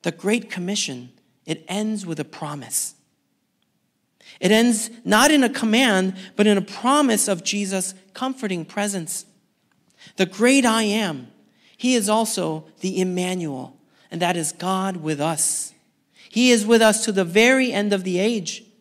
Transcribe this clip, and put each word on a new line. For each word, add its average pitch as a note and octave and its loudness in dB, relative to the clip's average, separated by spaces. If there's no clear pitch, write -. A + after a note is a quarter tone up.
The F3 -4
Great G#3+ -4
Commission, D3+ -8
it D#3+ -8
ends G#3 -6
with D#3+ -8
a C#3+ -6
promise. D3 -10
It F#3 2
ends A3+ 2
not A3+ 6
in C#4+ 4
a A#3+ 2
command, G#3+ 2
but G#3 4
in G#3 4
a F#3+ 0
promise B3 0
of F#3 -2
Jesus' G3 -4
comforting G3+ -6
presence. G3 -6
The F#3+ 2
great A#3+ 2
I A3+ 2
am, G3 -2
he B3+ 0
is G#3 0
also F3+ -2
the F#3 -4
Emmanuel, F3+ -4
and E3 -6
that F3+ 0
is D#3+ -4
God F#3+ -4
with D3+ -4
us. - -4
He B3 4
is A3 4
with A3+ 6
us A3 4
to A3 -2
the F#3+ 2
very A#3+ 4
end G3+ 0
of F#3+ -2
the F3+ -2
age. G#3 -2